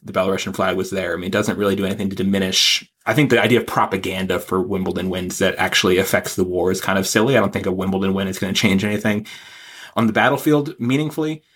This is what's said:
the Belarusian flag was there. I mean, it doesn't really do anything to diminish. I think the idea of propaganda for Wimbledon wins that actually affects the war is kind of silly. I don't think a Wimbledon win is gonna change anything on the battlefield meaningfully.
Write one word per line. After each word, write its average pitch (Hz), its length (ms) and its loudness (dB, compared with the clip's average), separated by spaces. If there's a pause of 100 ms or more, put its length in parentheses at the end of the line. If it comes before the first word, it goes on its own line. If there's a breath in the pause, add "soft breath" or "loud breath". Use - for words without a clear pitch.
the 104 120 -12
Belarusian 95 420 -2
flag 92 220 0
was 92 120 -2
there. 92 240 -4
I - 40 -4
mean, 90 80 -6
it 95 80 -4
doesn't 104 240 0
really 98 180 2
do 98 100 -2
anything 98 240 -2
to 95 60 -6
diminish. 95 760 0 (160)
I 110 80 2
think 139 160 4
the 113 140 4
idea 113 160 6
of - 80 -4
propaganda 95 720 -2
for 92 220 -2
Wimbledon 92 480 -2
wins 90 300 -4
that 95 180 2
actually 92 400 2
affects - 380 0
the 95 100 0
war 90 260 0
is 92 80 -2
kind - 180 0
of 95 80 0
silly. 117 300 4
I 110 60 6
don't 98 100 2
think 101 140 -4
a 95 60 0
Wimbledon 95 420 0
win 95 160 -2
is 92 100 -8
gonna 95 140 -4
change 95 320 2
anything 104 420 -2 (680 loud breath)
on 117 120 2
the 107 60 0
battlefield 143 640 2
meaningfully. 151 640 -2 (120)